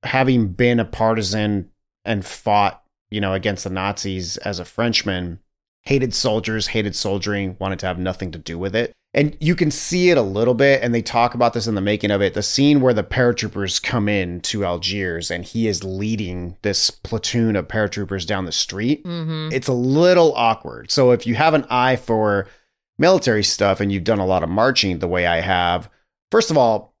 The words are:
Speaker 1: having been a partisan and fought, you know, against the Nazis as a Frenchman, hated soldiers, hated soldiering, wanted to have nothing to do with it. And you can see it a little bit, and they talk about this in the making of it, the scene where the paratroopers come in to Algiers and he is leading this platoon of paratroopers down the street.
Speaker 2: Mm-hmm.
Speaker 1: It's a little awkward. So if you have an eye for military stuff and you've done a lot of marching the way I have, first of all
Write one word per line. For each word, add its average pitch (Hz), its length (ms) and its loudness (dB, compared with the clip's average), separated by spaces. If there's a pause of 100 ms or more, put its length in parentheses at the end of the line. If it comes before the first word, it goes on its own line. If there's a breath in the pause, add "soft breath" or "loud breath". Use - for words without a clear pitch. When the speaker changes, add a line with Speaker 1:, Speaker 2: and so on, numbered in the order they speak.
Speaker 1:
having 127 440 2
been 120 300 2
a 110 60 0
partisan 107 840 -2 (340)
and 101 200 -4
fought, - 600 0 (260)
you 104 100 -4
know, 95 140 0
against 95 300 -4
the 98 60 -6
Nazis 95 680 -4
as 101 220 -6
a 87 40 -10
Frenchman, 92 760 -4 (420)
hated 127 320 0
soldiers, 110 540 -2
hated 104 260 -2
soldiering, 98 640 -4
wanted 95 220 -6
to 95 60 -6
have 90 120 -4
nothing 92 320 -6
to 80 80 -14
do 82 200 -12
with 95 180 -4
it. 117 160 -2 (220)
And 147 260 2
you 160 140 2
can 156 160 2
see 180 380 0
it 175 80 6
a 131 60 4
little 107 320 2
bit, 135 280 4
and 120 120 0
they 113 80 0
talk 120 320 0
about 120 180 2
this 113 140 -4
in 113 80 -2
the 98 80 -2
making 104 280 0
of 101 120 2
it, 95 100 2
the 107 100 -4
scene 139 380 4
where 127 140 4
the 107 100 0
paratroopers 117 800 -2
come 107 260 -2
in 90 320 -2
to 101 240 -4
Algiers 87 640 -4
and 87 140 -6
he 113 240 -2
is 95 160 -4
leading 95 800 -6
this - 260 2
platoon 113 680 -2
of 90 140 0
paratroopers 98 580 -4
down 95 200 -4
the 80 60 -8
street. 117 520 -4
Speaker 2:
Mm-hmm. 160 480 -6
Speaker 1:
It's 131 160 -2
a 131 60 0
little 160 600 4
awkward. 117 560 -2
So 127 200 4
if 120 160 2
you 117 80 0
have 156 180 4
an 147 160 2
eye 123 280 2
for 107 520 0 (500 soft breath)
military 135 460 4
stuff 98 360 2
and 101 120 0
you've 95 120 -2
done 110 160 2
a 92 60 0
lot 92 160 2
of 82 60 -4
marching 104 520 0
the 90 80 -2
way 87 180 0
I 85 160 0
have, 87 480 0 (400)
first 220 200 2
of 160 60 2
all 113 340 2 (100)